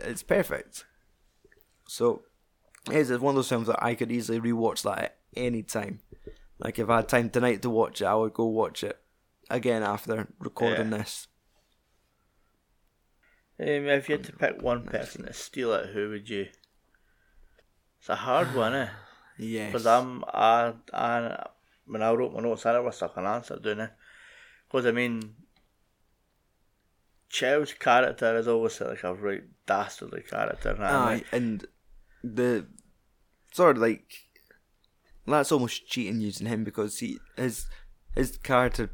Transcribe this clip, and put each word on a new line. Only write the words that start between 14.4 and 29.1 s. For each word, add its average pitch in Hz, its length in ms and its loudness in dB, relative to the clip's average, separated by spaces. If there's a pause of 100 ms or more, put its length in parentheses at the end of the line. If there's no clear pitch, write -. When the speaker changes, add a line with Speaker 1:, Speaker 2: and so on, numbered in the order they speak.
Speaker 2:
one 120 260 0
Speaker 1:
Nice. - 60 -12
Speaker 2:
person - 340 -6
to - 60 -12
steal 120 420 -4
it, - 160 -2
who 104 200 -2
would 107 180 -10
you? 98 200 -4 (1500)
It's - 80 -12
a 90 80 0
hard 131 380 0
one, 117 200 2
eh? 131 200 -2
Speaker 1:
<sighs> - 40 -18 (380)
Yes. 110 360 -6
Speaker 2:
'Cause 117 140 -2
I'm, 123 420 4
I, 117 460 4 (180)
I, 117 540 -2 (400)
when 110 160 -6
I 113 100 4
wrote 123 200 2
my 113 80 -6
notes, 113 260 -2
I 117 60 6
never 123 200 2
stuck - 240 -6
an 92 100 -4
answer 117 320 -4
doing 107 220 -2
it. 110 100 -6 (800)
'Cause, 127 160 2
I 117 60 6
mean, 117 420 -2 (1900)
Chell's 143 460 2
character 120 640 4
is 113 100 0
obviously, 113 420 2
like, 107 160 -8
a 90 100 -2